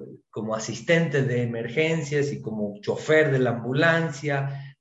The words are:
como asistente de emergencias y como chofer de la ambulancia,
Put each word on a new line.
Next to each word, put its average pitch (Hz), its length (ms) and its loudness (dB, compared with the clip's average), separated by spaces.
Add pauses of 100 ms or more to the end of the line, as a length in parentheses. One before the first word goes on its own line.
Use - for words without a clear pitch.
(300)
como 107 240 -4
asistente 143 680 2
de 123 200 0
emergencias 143 880 0
y 104 100 -6
como 107 400 -4
chofer 147 520 4
de 135 80 2
la 120 100 4
ambulancia, 139 1300 0